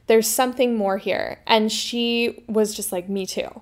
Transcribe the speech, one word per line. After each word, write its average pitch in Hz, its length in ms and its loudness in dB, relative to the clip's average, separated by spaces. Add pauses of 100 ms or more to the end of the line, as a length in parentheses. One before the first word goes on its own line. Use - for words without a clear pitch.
There's 220 220 4
something 254 500 0
more 196 200 0
here." - 500 -4
And 220 240 4
she 233 760 -2
was 214 280 0
just - 160 -8
like, 180 180 -4
"Me 196 160 -4
too." - 240 -6 (120)